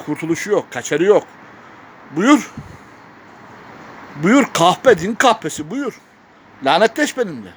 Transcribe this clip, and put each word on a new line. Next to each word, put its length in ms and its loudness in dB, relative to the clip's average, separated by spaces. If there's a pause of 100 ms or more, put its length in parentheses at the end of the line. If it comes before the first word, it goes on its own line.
kurtuluşu 460 -6
yok, 200 -2
kaçarı 320 -4
yok. 200 4 (880)
Buyur. 400 2 (1600)
Buyur 380 4
kahpe, 460 2
din 160 -6
kahpesi, 560 -2
buyur. 220 -6 (720)
Lanetleş 520 0
benimle. 400 -8